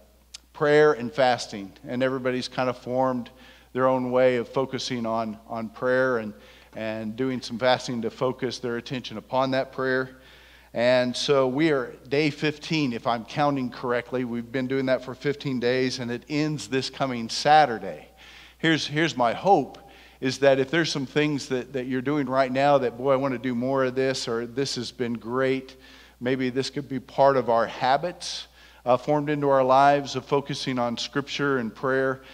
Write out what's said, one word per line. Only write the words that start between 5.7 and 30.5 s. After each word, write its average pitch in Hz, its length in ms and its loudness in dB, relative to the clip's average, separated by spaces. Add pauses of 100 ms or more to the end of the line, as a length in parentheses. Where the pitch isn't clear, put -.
and, 107 120 -8 (440)
and 110 400 -6
doing 127 260 -2
some 120 160 -8
fasting 123 460 0
to 110 80 -4
focus 127 480 -4
their 120 180 -6
attention 117 400 -10
upon 131 320 -2
that 131 220 -2
prayer. 131 460 -2 (580)
And 123 400 4
so 135 320 2
we 143 220 2
are 127 240 -2 (160)
day 143 220 2
fifteen, 147 600 -2
if 113 120 -6
I'm 117 200 -2
counting 139 440 0
correctly. 123 560 -4
We've 117 260 -8
been 131 140 -2
doing 135 220 -2
that 127 180 0
for 127 80 -8
fifteen 135 460 -4
days, 127 400 0
and 120 100 -6
it 120 180 -6
ends 147 400 -2
this 127 220 -2
coming 120 400 -6
Saturday. 123 800 2 (500)
Here's, 160 300 0
here's 147 280 -2
my 117 180 2
hope, 160 440 2 (420)
is 131 200 -2
that 135 180 6
if 131 140 0
there's 160 200 0
some 139 140 -4
things 151 440 -2
that, 127 240 -4
that 127 120 -4
you're 131 160 -2
doing 143 240 0
right 131 260 2
now 139 280 4
that, 117 180 -4
"Boy, 135 160 2
I 131 40 4
want 135 180 -2
to - 20 -4
do 127 160 -4
more 131 300 0
of 127 100 -2
this," 131 340 -2
or, 117 200 -4
"This 131 260 -4
has 120 180 -8
been 120 220 -4
great," 131 640 -2 (440)
maybe 127 300 -2
this 131 220 -4
could 135 180 -8
be 135 100 -4
part 139 380 4
of 120 140 0
our 117 160 4
habits, 147 800 -2 (360)
uh, 123 140 4
formed 147 320 0
into 143 200 0
our 135 140 6
lives 139 520 4
of 127 100 -8
focusing 135 540 -2